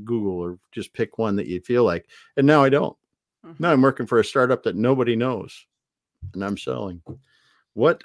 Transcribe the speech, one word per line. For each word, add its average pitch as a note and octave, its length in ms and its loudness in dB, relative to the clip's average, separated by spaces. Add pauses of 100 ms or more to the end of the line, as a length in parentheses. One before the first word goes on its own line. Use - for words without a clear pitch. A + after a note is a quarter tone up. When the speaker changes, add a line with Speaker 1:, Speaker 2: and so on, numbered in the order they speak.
Speaker 1:
Google, G#2+ 340 -4
or F2 200 -8 (140)
just G#2 200 -12
pick - 240 -6
one G#2+ 200 -2
that G2+ 100 -4
you F2+ 140 -6
feel A#2+ 240 2
like. E2+ 220 0 (300)
And C#3 100 4
now D3+ 160 6
I C3+ 60 6
don't. C#3+ 280 0 (480)
Speaker 2:
Mm-hmm. D#3+ 180 -12
Speaker 1:
Now E3+ 100 2
I'm C3 100 4
working C3 240 0
for A#2 140 2
a G#2 40 2
startup B2+ 400 0
that F2 120 -2
nobody A#2+ 400 0
knows, A#2+ 500 -6 (680)
and F#2+ 100 -6
I'm G2 140 -4
selling. F#2+ 440 -8 (720)
What, D#3 300 0